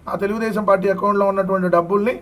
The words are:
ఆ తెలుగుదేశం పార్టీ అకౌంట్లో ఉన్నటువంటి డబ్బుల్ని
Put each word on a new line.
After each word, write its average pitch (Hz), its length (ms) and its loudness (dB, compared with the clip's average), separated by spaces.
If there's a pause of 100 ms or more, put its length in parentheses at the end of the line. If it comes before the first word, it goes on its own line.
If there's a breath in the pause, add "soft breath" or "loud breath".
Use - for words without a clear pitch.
ఆ - 60 -6
తెలుగుదేశం 208 500 -4
పార్టీ 196 240 2
అకౌంట్లో 202 360 2
ఉన్నటువంటి 190 420 0
డబ్బుల్ని 196 540 0